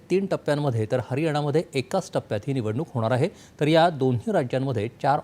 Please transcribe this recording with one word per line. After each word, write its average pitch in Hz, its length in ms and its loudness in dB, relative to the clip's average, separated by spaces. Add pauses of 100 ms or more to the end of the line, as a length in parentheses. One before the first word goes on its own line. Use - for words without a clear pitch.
तीन 190 160 2
टप्प्यांमध्ये 143 640 0
तर 127 80 0 (120)
हरियाणामध्ये 147 520 0 (100)
एकाच 175 400 -2
टप्प्यात 117 340 -4
ही 135 60 -2
निवडणूक 123 400 -2
होणार 113 180 0
आहे, 127 160 2 (320)
तर 147 80 0
या 160 220 6
दोन्ही 131 420 0
राज्यांमध्ये 131 560 -2 (140)
चार 143 220 2